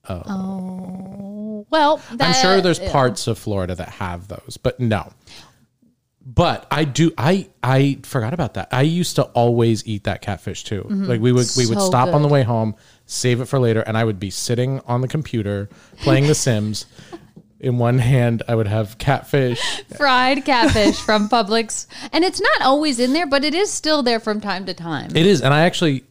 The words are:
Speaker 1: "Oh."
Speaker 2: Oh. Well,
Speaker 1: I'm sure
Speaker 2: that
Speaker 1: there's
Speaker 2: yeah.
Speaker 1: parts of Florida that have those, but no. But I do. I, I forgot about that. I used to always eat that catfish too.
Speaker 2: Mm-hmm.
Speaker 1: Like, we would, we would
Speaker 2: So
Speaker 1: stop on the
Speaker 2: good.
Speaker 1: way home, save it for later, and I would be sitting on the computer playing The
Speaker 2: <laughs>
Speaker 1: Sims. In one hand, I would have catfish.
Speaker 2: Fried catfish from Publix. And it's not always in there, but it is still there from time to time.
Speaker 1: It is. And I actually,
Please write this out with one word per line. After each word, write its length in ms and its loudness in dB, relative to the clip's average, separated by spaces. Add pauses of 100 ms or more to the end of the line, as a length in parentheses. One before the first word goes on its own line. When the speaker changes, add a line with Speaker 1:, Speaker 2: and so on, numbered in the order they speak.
Speaker 1:
"Oh." 160 -8
Speaker 2:
Oh. 1400 -10
Well, 320 2 (180)
Speaker 1:
I'm 140 2
sure 240 4
Speaker 2:
that 60 2
Speaker 1:
there's 160 2
Speaker 2:
yeah. 120 -6
Speaker 1:
parts 360 2
of 100 -2
Florida 380 -4
that 120 -10
have 400 -10
those, 340 -16
but 200 -2
no. 320 -2 (1120)
But 460 0
I 120 2
do. 340 2
I, 300 0 (160)
I 400 2
forgot 300 -4
about 220 -4
that. 180 -8
I 80 2
used 340 0
to 80 2
always 640 2
eat 180 -6
that 160 -4
catfish 440 -8
too. 160 -6
Speaker 2:
Mm-hmm. 240 -4
Speaker 1:
Like, 160 0
we 100 4
would, 240 4
we 120 2
would 120 0
Speaker 2:
So 80 2
Speaker 1:
stop 220 2
on 120 4
the 60 2
Speaker 2:
good. 60 4
Speaker 1:
way 100 4
home, 320 0 (300)
save 340 0
it 60 -4
for 140 -2
later, 220 2
and 160 -2
I 60 2
would 160 -2
be 120 -6
sitting 560 -2
on 120 0
the 80 -2
computer 640 -4 (300)
playing 280 2
The 80 4
Speaker 2:
<laughs> 80 -4
Speaker 1:
Sims. 420 -2 (760)
In 200 -2
one 200 2
hand, 480 2
I 60 -2
would 140 0
have 320 -2
catfish. 600 0 (380)
Speaker 2:
Fried 480 2
catfish 540 4
from 300 0
Publix. 580 0 (240)
And 120 2
it's 180 -2
not 200 2
always 380 2
in 140 2
there, 120 2
but 180 0
it 120 0
is 160 0
still 320 0
there 160 2
from 220 -4
time 240 -6
to 80 -8
time. 420 -8
Speaker 1:
It 100 4
is. 160 6
And 120 2
I 80 4
actually, 480 2